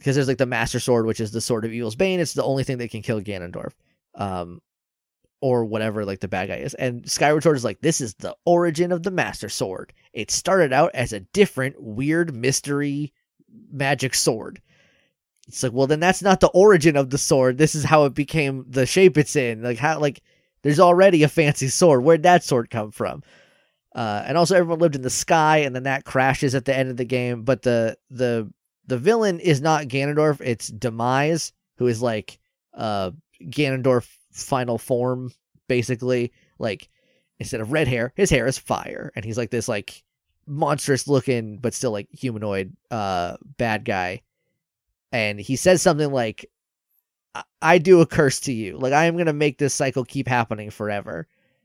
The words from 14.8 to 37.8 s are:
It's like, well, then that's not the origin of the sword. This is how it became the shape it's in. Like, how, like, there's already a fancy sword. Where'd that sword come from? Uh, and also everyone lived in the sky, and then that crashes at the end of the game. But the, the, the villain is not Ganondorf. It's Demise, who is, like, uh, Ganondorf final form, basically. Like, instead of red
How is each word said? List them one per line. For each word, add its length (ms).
It's 160
like, 100
well, 140
then 120
that's 220
not 180
the 100
origin 460
of 140
the 80
sword. 400
This 180
is 80
how 220
it 80
became 560
the 160
shape 320
it's 180
in. 280
Like, 160
how, 200
like, 220
there's 180
already 440
a 40
fancy 400
sword. 360
Where'd 200
that 200
sword 260
come 220
from? 300
Uh, 320
and 120
also 180
everyone 240
lived 160
in 60
the 80
sky, 480
and 180
then 80
that 220
crashes 500
at 100
the 120
end 120
of 60
the 80
game. 400
But 200
the, 340
the, 380
the 140
villain 420
is 180
not 280
Ganondorf. 520
It's 300
Demise, 840
who 100
is, 140
like, 380
uh, 360
Ganondorf 640
final 460
form, 560
basically. 640
Like, 280
instead 200
of 140
red 160